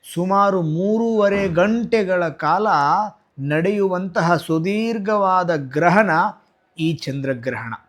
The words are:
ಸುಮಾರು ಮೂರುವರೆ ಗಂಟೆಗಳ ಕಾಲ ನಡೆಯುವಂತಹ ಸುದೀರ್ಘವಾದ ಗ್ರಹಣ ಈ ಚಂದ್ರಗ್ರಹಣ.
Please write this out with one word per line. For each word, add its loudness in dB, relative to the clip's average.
ಸುಮಾರು 0
ಮೂರುವರೆ 0
ಗಂಟೆಗಳ 0
ಕಾಲ 0
ನಡೆಯುವಂತಹ 0
ಸುದೀರ್ಘವಾದ 0
ಗ್ರಹಣ 4
ಈ -2
ಚಂದ್ರಗ್ರಹಣ. -6